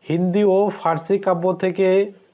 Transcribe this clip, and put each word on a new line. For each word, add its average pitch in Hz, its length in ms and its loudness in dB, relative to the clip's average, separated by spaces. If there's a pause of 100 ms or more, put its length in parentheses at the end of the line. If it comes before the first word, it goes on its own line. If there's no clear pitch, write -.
হিন্দি 180 360 0
ও 196 260 2
ফার্সি 165 480 -2
কাব্য 185 340 -2
থেকে 190 600 0 (220)